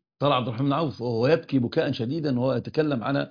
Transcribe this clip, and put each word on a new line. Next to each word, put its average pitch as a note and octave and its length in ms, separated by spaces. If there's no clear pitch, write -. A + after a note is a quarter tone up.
طلع C#3+ 160
عبد A#2+ 120
الرحمن B2+ 180
بن C#3 80
عوف C#3 280
وهو A#2 260
يبكي D#3 320
بكاء C#3+ 320
شديدا C3 480
وهو B2+ 140
يتكلم C3 500
عن C#3 120